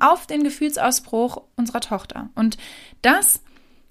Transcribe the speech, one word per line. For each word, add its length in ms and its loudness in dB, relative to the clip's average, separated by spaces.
auf 260 4
den 180 -2
Gefühlsausbruch 1000 -2
unserer 240 -4
Tochter. 540 -8
Und 240 0
das 380 4